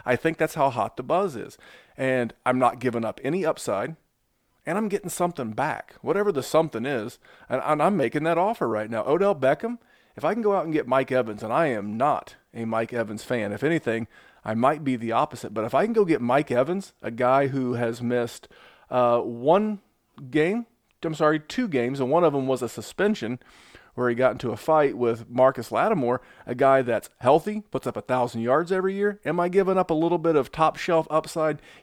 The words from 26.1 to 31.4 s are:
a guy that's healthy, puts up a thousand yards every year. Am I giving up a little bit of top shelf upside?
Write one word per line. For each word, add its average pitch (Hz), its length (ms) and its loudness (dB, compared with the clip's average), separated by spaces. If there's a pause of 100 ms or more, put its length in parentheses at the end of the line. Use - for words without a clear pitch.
a 123 80 -6
guy 135 280 6
that's 117 360 -2
healthy, 165 440 2 (100)
puts - 120 -6
up - 120 -6
a 107 40 -6
thousand 120 420 -2
yards 147 280 0
every 190 240 0
year. 202 300 -2
Am 170 160 -2
I 175 80 0
giving 185 280 2
up 185 140 0
a 165 40 0
little 165 240 0
bit 160 180 2
of 131 160 0
top 156 240 0
shelf 160 340 0
upside? 156 500 -2 (220)